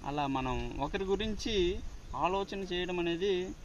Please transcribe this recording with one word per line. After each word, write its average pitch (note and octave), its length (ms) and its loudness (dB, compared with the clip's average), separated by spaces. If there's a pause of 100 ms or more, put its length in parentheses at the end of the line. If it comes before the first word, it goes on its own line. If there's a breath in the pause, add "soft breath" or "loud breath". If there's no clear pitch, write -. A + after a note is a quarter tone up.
అలా C#3+ 200 0
మనం B2+ 520 0
ఒకరి F#3+ 240 0
గురించి G3 720 2 (400)
ఆలోచన G3 440 0
చేయడం F3+ 400 -2
అనేది F3+ 480 2 (180)